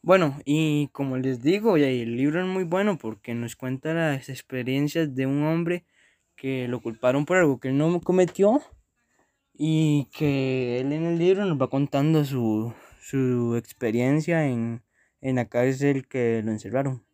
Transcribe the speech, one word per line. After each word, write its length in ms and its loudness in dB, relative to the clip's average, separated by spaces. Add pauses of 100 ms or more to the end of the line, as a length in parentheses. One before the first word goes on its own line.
Bueno, 420 4
y 460 0
como 260 -4
les 260 -2
digo, 360 2
ya, 100 4
el 300 -2
libro 240 0
es 60 -2
muy 180 -2
bueno 320 0
porque 360 -10
nos 220 -6
cuenta 380 -6
las 340 -2
experiencias 880 -4
de 100 -2
un 180 0
hombre 420 -2 (500)
que 320 -6
lo 140 -6
culparon 440 0
por 120 2
algo 240 4
que 80 -4
él 80 0
no 240 2
cometió 600 2 (920)
y 580 2
que 680 -2
él 100 -2
en 140 -2
el 140 -2
libro 260 2
nos 160 0
va 80 0
contando 560 2
su, 480 -2 (260)
su 560 0
experiencia 920 0
en, 340 -4 (400)
en 140 -2
la 120 -2
cárcel 600 0
que 360 0
lo 80 -4
encerraron. 640 -4